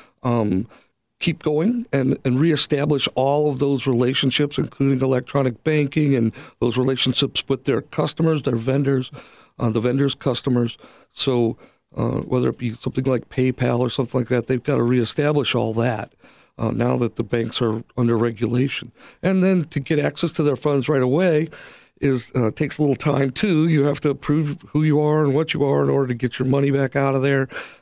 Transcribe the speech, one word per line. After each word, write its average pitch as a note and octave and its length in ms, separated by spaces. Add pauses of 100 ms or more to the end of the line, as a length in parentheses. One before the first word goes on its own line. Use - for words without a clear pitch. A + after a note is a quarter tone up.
(220)
um, A2 440 (540)
keep D#3+ 220
going F#3+ 480
and, C3+ 340
and B2+ 140
reestablish D3 760
all C#3+ 340
of C3+ 100
those C#3 280
relationships, C3 720
including C#3 420
electronic C3 640
banking D3 500
and A2+ 200 (260)
those A#2+ 160
relationships B2+ 720
with C3+ 160
their B2 160
customers, D#3+ 600
their B2+ 140
vendors, C3 540 (480)
uh, A#2+ 120
the A2 100
vendors' C3 340
customers. A#2+ 600 (380)
So, A#2+ 420 (400)
uh, A#2 240
whether B2+ 300
it B2 80
be A#2 160
something C3 300
like B2+ 260
PayPal B2+ 480
or B2 100
something B2+ 320
like A#2 80
that, B2 200
they've B2+ 140
gotta C3 200
reestablish B2+ 720
all A2+ 200
that, A2+ 380 (460)
uh, A2+ 140
now A#2+ 260
that A#2 180
the A2+ 80
banks A2+ 380
are A2+ 220 (120)
under A#2 220
regulation. A#2+ 720 (300)
And F#3+ 200
then F#3 240
to - 140
get D3 180
access D3 340
to - 100
their C#3+ 140
funds C#3 340
right C#3+ 100
away D#3 480 (520)
is, C3 340
uh, A#2 160
takes - 260
a D#3 60
little C#3 140
time C#3 340
too. E3+ 380
You D3+ 160
have C#3+ 160
to C#3+ 140
prove D3 460 (100)
who D3+ 120
you D3+ 180
are D3+ 240
and C#3 80
what D#3 220
you D3 100
are C#3+ 200
in C#3 40
order C#3 200
to B2 60
get A#2+ 240
your C3 100
money C#3 220
back C3+ 260
out C#3 180
of C3+ 80
there. C#3 220 (380)